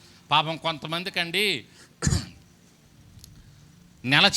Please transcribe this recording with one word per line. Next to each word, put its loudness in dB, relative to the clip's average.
పాపం 2
కొంతమందికండి -4
నెల 4